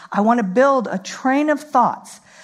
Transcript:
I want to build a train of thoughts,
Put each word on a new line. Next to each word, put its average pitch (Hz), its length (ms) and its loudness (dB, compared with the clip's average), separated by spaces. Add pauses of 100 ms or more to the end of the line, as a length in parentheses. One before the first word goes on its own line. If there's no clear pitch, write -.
(120)
I - 100 -4
want 233 180 2
to 226 40 0
build 254 480 2
a 190 60 -4
train 269 520 -2
of 294 120 -2
thoughts, - 580 -2 (240)